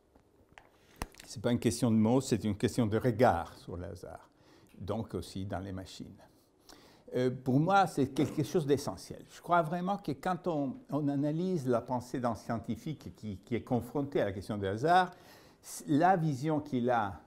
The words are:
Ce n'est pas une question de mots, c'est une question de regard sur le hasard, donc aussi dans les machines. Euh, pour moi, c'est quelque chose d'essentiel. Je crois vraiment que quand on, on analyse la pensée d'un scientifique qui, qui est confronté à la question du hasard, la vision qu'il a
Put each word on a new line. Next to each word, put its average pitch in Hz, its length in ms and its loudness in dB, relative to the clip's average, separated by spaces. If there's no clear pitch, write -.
Ce - 120 -14
n'est 101 40 -12
pas 120 100 2
une 120 60 4
question 120 320 2
de 110 60 6
mots, 113 240 6
c'est 113 240 0
une 104 120 0
question 117 300 2
de 107 100 2
regard 107 600 4
sur - 180 -12
le 87 80 -8
hasard, - 460 -14
donc 110 360 -6
aussi 95 300 -6
dans 98 160 -6
les 98 120 -10
machines. 92 440 -14
Euh, 127 160 2
pour 131 300 0
moi, 190 260 4
c'est 135 220 0
quelque 143 340 -2
chose 151 240 0
d'essentiel. - 640 -2
Je - 120 -20
crois 170 220 4
vraiment 180 360 -2
que 160 140 -6
quand 180 340 -4
on, 143 300 -2
on 143 180 0
analyse 151 600 0
la 117 140 4
pensée 127 380 -4
d'un 117 160 0
scientifique 117 800 -6
qui, 104 220 -10
qui - 160 -8
est 107 80 -2
confronté 139 580 -2
à 120 40 2
la 101 80 -2
question 101 240 -6
du 98 100 -2
hasard, 165 440 2
la 170 280 6
vision 151 440 0
qu'il 123 280 -2
a 107 380 0